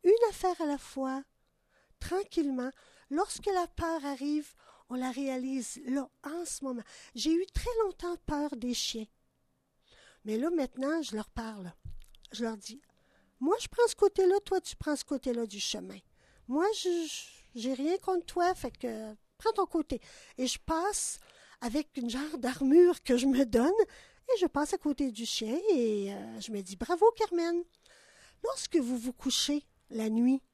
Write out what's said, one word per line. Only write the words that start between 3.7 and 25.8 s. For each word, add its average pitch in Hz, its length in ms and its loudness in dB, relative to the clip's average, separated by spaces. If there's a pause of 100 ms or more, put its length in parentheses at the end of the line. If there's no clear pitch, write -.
arrive, 285 500 -4 (340)
on 240 60 -6
la 254 160 -2
réalise 262 760 -4
là, 262 220 -2 (160)
en 330 200 -6
ce - 200 -8
moment. 254 180 -6 (320)
J'ai 277 180 0
eu 349 220 2
très - 160 0 (140)
longtemps 349 320 -4 (100)
peur 294 300 -2
des 240 180 -4
chiens. 220 320 -6 (1160)
Mais 214 140 -2
là, 294 120 0
maintenant, 294 520 -2
je 254 120 -8
leur 214 160 -6
parle. 208 420 -10 (600)
Je 226 120 -4
leur 226 120 -4
dis, « 220 240 -16 (600)
Moi, 320 200 2
je - 80 -8
prends 480 200 4
ce - 80 -2
côté-là, 381 380 4 (100)
toi, 370 160 0
tu - 160 -14
prends 302 200 -2
ce - 80 -10
côté-là 240 420 -4
du 202 140 -14
chemin. 190 380 -8 (500)
Moi, 294 180 2 (160)
je, 359 60 0 (180)
je, - 540 -12
j'ai 254 140 -2
rien 294 240 0
contre 359 280 -2
toi, 359 280 0
fait - 220 -8
que 220 380 -8 (240)
prends 453 140 0
ton 403 140 2
côté. » 294 340 -2 (380)
Et 254 80 0
je - 120 -4
passe 339 600 -2 (420)
avec 247 360 -4
une 240 140 -4
genre 285 280 -6
d'armure 269 640 6
que 247 140 4
je 247 100 2
me 269 180 4
donne, 233 260 4 (640)
et 440 60 2
je 359 60 4
passe 294 280 0
à 359 40 -4
côté 277 340 -2
du 220 140 -8
chien, 220 300 -2 (160)
et, 214 400 2